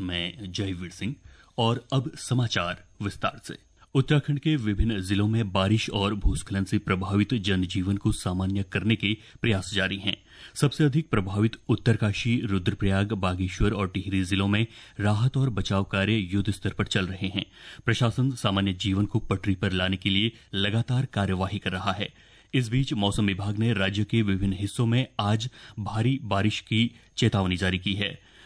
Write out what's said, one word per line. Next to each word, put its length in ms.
मैं 520
जयवीर 380
सिंह 240
और 340
अब 220
समाचार 720
विस्तार 420
से। 140
उत्तराखंड 440
के 180
विभिन्न 440
जिलों 280
में 240
बारिश 380
और 240
भूस्खलन 500
से 140
प्रभावित 560
जनजीवन 600
को 160
सामान्य 600
करने 240
के 200
प्रयास 320
जारी 220
हैं। 200
सबसे 300
अधिक 260
प्रभावित 420
उत्तरकाशी, 720
रुद्रप्रयाग, 720
बागेश्वर 600
और 160
टिहरी 360
जिलों 240
में 180
राहत 360
और 140
बचाव 340
कार्य 280
युद्ध 380
स्तर 200
पर 160
चल 200
रहे 200
हैं। 200
प्रशासन 460
सामान्य 420
जीवन 340
को 120
पटरी 360
पर 180
लाने 240
के 140
लिए 220
लगातार 520
कार्यवाही 520
कर 140
रहा 200
है। 180
इस 140
बीच 240
मौसम 340
विभाग 320
ने 140
राज्य 320
के 180
विभिन्न 300
हिस्सों 340
में 200
आज 300
भारी 440
बारिश 380
की 300
चेतावनी 400
जारी 220
की 160
है। 380